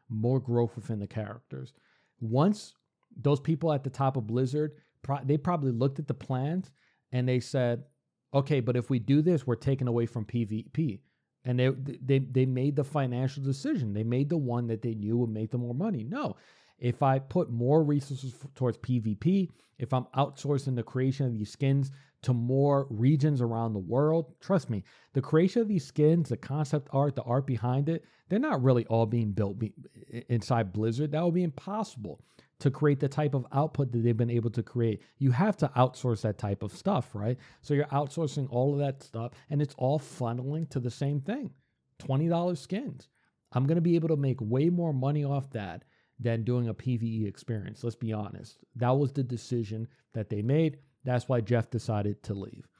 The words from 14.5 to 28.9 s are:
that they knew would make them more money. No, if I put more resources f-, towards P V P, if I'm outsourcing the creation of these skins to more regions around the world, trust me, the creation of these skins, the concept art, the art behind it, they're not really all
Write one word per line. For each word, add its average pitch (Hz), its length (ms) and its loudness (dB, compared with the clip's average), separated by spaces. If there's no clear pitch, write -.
that 113 160 -4
they 113 140 -4
knew 107 220 -2
would 120 120 0
make 110 220 -4
them 123 80 -2
more 120 140 -4
money. 165 280 -2
No, 185 320 -6
if 120 240 0
I 135 160 4
put 156 320 -2
more 131 320 4
resources 139 500 -2
f-, - 220 -16
towards 123 220 0
P 127 200 0
V 110 160 0
P, 180 360 2
if 123 140 -8
I'm 127 140 0
outsourcing 139 580 0
the 120 80 0
creation 135 440 0
of 123 60 -2
these 104 200 -6
skins 135 400 2
to 127 120 2
more 135 560 2
regions 135 500 4
around 117 340 0
the 104 40 -2
world, 147 600 0
trust - 280 0
me, 104 140 -2
the 135 100 0
creation 185 400 4
of 220 60 -2
these 196 180 0
skins, 156 440 4
the 120 60 -2
concept 147 560 -2
art, 139 220 2
the 120 80 -4
art 131 240 0
behind 127 420 0
it, 165 160 -4
they're 196 120 0
not 247 240 0
really 123 220 6
all 113 200 2